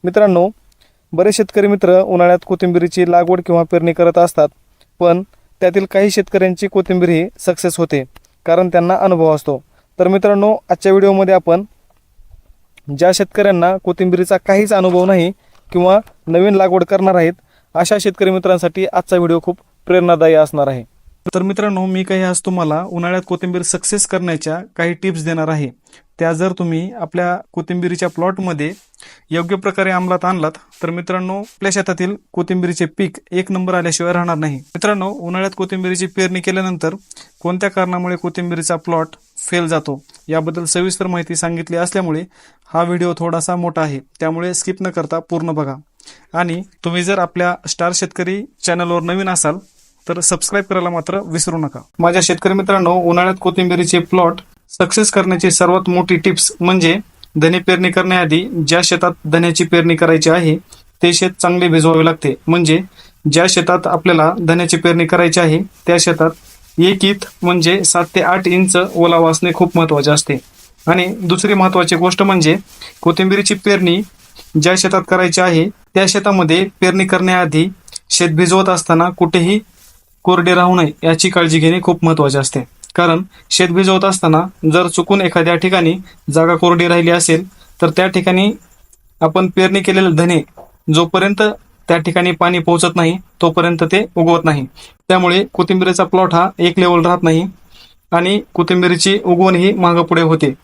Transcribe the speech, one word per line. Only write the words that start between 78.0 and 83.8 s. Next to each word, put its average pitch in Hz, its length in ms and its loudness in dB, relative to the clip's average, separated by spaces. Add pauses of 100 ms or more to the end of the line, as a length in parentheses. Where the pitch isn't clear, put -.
शेत 175 200 0
भिजवत 185 400 2
असताना 170 400 0
कुठेही 180 500 0 (680)
कोरडे 180 280 2
राहू 180 220 4
नये, 156 160 2 (120)
याची 165 260 2
काळजी 165 300 2
घेणे 165 220 2
खूप 170 240 0
महत्त्वाचे 147 320 2
असते. 135 220 -4 (360)
कारण 175 260 2 (280)
शेत 185 200 2
भिजवत 190 360 2